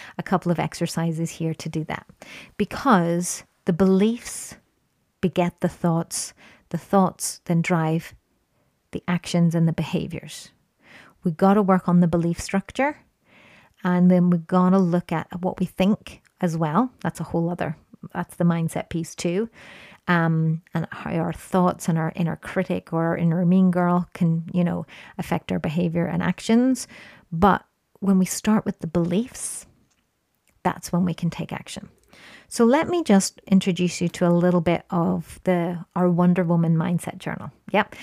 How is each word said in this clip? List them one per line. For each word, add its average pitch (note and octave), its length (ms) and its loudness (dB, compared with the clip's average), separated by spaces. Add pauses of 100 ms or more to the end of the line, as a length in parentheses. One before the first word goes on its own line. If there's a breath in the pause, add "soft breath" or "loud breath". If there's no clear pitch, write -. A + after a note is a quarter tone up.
(180 loud breath)
a E3+ 40 -6
couple F3 280 0
of E3 80 0
exercises E3 720 -2
here D#3+ 240 -4
to - 140 -10
do D#3 160 -6
that, - 220 -10 (500 loud breath)
because F3+ 880 0 (200)
the F#3+ 80 0
beliefs F#3+ 840 0 (640)
beget F3 400 -2
the F3+ 80 0
thoughts, - 680 -4 (360 soft breath)
the E3 80 -6
thoughts - 680 0
then E3+ 180 0
drive D#3+ 500 -2 (800)
the - 180 -10
actions E3+ 460 0
and E3 140 2
the D#3+ 40 0
behaviors. - 760 -8 (760 loud breath)
We F3+ 60 0
gotta G3 320 4
work F#3 260 2
on F3 120 6
the F3+ 80 6
belief E3+ 320 0
structure, C4 580 -4 (880 soft breath)
and F3+ 260 4
then F3+ 180 6
we F3 100 4
gotta F#3 400 2
look F3 320 0
at D#3+ 180 -6 (120)
what F3+ 180 -6
we F#3 80 -2
think - 540 -2 (200)
as E3 160 -2
well. E3+ 440 0
That's - 200 -6
a E3 40 -6
whole E3+ 240 -2
other, F3 280 -6 (360)
that's - 240 -8
the F3 80 0
mindset E3+ 460 -2
piece E3 240 -6
too. F#3 340 -4 (600 loud breath)
Um, D#3+ 540 0 (120)
and E3 160 -4
how - 220 -10
our E3+ 200 -4
thoughts - 560 -2
and E3 80 2
our D#3+ 200 -2
inner E3 180 -2
critic - 580 -6
or E3 120 0
our E3 120 0
inner E3+ 300 0
mean F#3 240 4
girl F3 440 0
can, E3 380 -2
you F3+ 120 0
know, E3+ 200 -4 (320 loud breath)
affect - 360 -6
our F3+ 80 -2
behavior E3+ 460 -2
and F3 140 -4
actions. A#3 680 0 (420 loud breath)
But F3+ 340 2 (360)
when G3 180 4
we F#3 60 4
start G#3+ 400 0
with - 160 -6
the - 80 -6
beliefs, F3 760 -4 (1000)
that's - 280 -4
when F3+ 120 2
we F3 100 -2
can E3+ 160 -4
take - 220 -10
action. - 360 -14 (600 loud breath)
So - 160 2
let C#4+ 240 4
me E4+ 160 -2
just - 420 2
introduce F3+ 540 0
you F3 80 0
to - 180 -2
a F3 40 4
little F3 300 4
bit E3 300 0
of F3 540 -4
the, F3 400 -2 (100)
our F3+ 160 2
Wonder F3+ 320 4
Woman E3 340 2
mindset F3 420 -2
journal. - 340 -10 (180)
Yep. - 320 -2